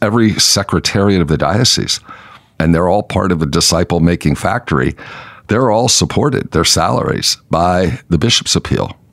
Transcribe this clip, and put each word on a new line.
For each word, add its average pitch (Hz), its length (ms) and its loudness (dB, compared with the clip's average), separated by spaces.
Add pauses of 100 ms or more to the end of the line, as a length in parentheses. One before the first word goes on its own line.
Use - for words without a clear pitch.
every 110 320 2
secretariat 101 840 0
of 73 80 0
the 78 100 2
diocese, 101 600 0 (580)
and 82 160 4
they're 87 140 2
all 98 140 2
part 95 300 -2
of 82 100 0
a 78 40 -2
disciple-making 82 880 0
factory. 85 600 -2 (520)
They're 117 220 2
all 117 180 2
supported, - 600 0
their 82 140 0
salaries, - 720 0 (140)
by 90 580 0
the 85 100 2
Bishop's - 380 0
Appeal. - 400 -4 (160)